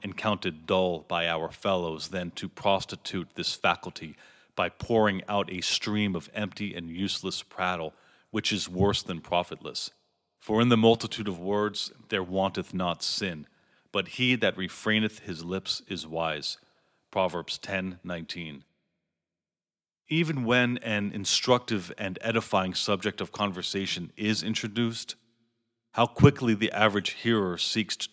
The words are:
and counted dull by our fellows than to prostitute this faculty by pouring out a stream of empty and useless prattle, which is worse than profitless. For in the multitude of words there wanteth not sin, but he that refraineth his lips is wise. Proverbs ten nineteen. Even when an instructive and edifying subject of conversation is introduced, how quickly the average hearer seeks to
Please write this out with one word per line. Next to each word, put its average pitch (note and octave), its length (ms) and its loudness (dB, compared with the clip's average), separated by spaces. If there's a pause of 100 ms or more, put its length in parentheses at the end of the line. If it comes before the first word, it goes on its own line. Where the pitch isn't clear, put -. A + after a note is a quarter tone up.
and F#2 160 -10
counted F#2 480 -4
dull F#2 340 2
by E2+ 260 -2
our E2 240 -2
fellows E2+ 580 -2
than F2+ 240 -4
to - 140 -8
prostitute - 920 -2
this - 180 -2
faculty - 600 -2 (400)
by F2+ 140 0
pouring G#2+ 600 2
out G2+ 220 0
a F#2 120 -6
stream G#2 520 0
of E2 200 -6
empty G#2 400 -6
and E2+ 160 -8
useless F#2 520 -4
prattle, F2+ 520 -2 (360)
which G#2+ 220 0
is F#2 160 -2
worse F#2+ 340 2
than E2+ 200 -8
profitless. - 680 -4 (480)
For A2 200 2
in A#2+ 80 6
the A#2 80 8
multitude A2+ 520 4
of F2 100 -6
words G#2 520 -2 (200)
there G2+ 120 0
wanteth F#2+ 520 -2
not F2+ 280 -2
sin, E2+ 440 -4 (440)
but F#2+ 180 -2
he B2+ 260 2
that G#2+ 240 2
refraineth G#2+ 640 0
his E2 220 -8
lips F#2 440 -4
is D#2+ 200 -8
wise. D#2 520 -4 (520)
Proverbs F2 460 -2
ten F#2+ 480 -6
nineteen. E2 600 -10 (1400)
Even D#3 360 2
when B2 340 4
an G#2 340 -2
instructive G#2 840 0
and F#2+ 240 -6
edifying G#2 540 0
subject G2+ 480 -2
of F2 100 -6
conversation F#2 840 -4
is G#2+ 240 0
introduced, A2+ 760 -4 (760)
how A#2 160 4
quickly B2+ 460 6
the G#2 180 0
average G#2 380 2
hearer G2+ 460 0
seeks - 400 -2
to - 160 -8